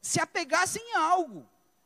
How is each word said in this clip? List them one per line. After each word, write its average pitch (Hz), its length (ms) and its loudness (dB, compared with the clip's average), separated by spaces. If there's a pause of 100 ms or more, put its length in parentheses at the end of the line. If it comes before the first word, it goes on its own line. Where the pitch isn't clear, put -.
se - 180 -2
apegassem 370 760 0
a 349 60 2
algo. 311 460 0 (380)